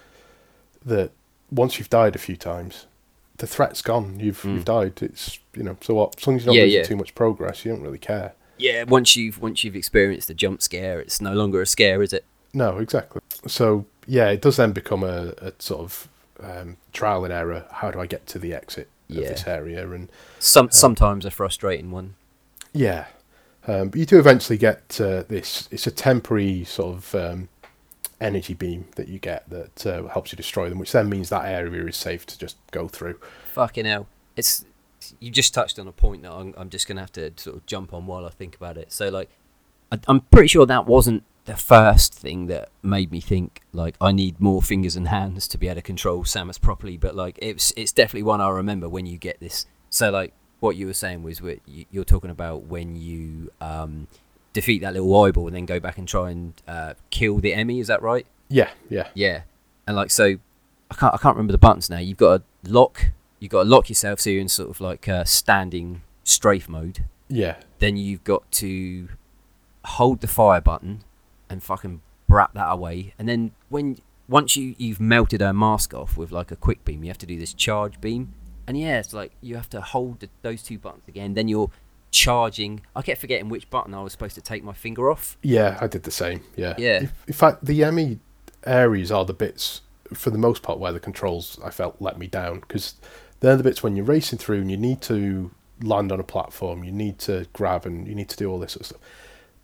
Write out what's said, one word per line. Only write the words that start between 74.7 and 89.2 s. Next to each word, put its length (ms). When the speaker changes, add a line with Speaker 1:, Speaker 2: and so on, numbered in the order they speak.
Speaker 2:
you've 240
melted 400
her 120
mask 420
off 220
with, 160
like, 180
a 60
quick 280
beam, 200
you 60
have 80
to 80
do 120
this 160
charge 460
beam. 340
And 120
yeah, 200
it's 160
like 260
you 160
have 140
to 100
hold 400
the, 80
those 200
two 160
buttons 300
again. 240
Then 160
you're 220
charging. 720
I 60
kept 180
forgetting 300
which 220
button 240
I 80
was 100
supposed 220
to 80
take 200
my 120
finger 360
off. 320
Speaker 1:
Yeah, 380
I 60
did 160
the 80
same. 320
Yeah. 220
Speaker 2:
Yeah. 240
Speaker 1:
In, 100
in 40
fact, 320
the 180
Emmy 360
areas 440
are 140